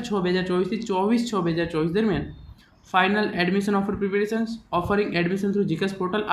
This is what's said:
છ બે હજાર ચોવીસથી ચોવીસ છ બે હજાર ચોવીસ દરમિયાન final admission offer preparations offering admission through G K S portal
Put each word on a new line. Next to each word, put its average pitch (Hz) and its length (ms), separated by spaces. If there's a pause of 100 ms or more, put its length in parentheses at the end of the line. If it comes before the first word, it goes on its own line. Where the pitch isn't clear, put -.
છ 202 180
બે 180 120
હજાર 180 120
ચોવીસથી 190 400
ચોવીસ 208 400
છ 196 160
બે 170 140
હજાર 170 160
ચોવીસ 160 240
દરમિયાન 170 320 (560)
final 202 400 (140)
admission 202 360
offer 202 220
preparations 214 560 (220)
offering 202 420
admission 190 340
through 202 160
G 160 120
K 196 40
S 196 140
portal 190 340